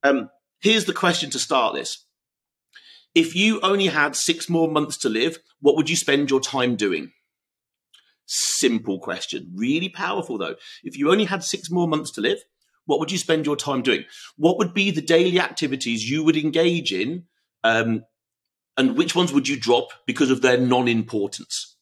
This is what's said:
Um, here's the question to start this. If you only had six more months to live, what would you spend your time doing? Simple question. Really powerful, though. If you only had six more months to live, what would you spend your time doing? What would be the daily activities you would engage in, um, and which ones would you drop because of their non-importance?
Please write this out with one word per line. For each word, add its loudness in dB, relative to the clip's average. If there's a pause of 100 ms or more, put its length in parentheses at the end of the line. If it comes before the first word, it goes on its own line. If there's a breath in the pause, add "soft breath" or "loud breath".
Um, 2 (300)
here's 4
the -4
question 0
to -6
start 0
this. -10 (1080 loud breath)
If 2
you 2
only 2
had 0
six -4
more 2
months -2
to -2
live, -2 (180)
what 4
would 0
you -2
spend 0
your 4
time 0
doing? -2 (1160 soft breath)
Simple -2
question. -10
Really -2
powerful, -6
though. -6 (300 loud breath)
If -12
you 0
only 4
had -4
six -8
more 0
months -4
to -10
live, -2 (400)
what 0
would -6
you -4
spend 0
your 0
time -4
doing? 0 (320 loud breath)
What 4
would 0
be 2
the -2
daily 4
activities -4
you -2
would 4
engage 0
in, -4 (400)
um, 2 (720)
and 2
which 0
ones 2
would 2
you -2
drop 2 (180)
because 2
of 2
their 6
non-importance? -2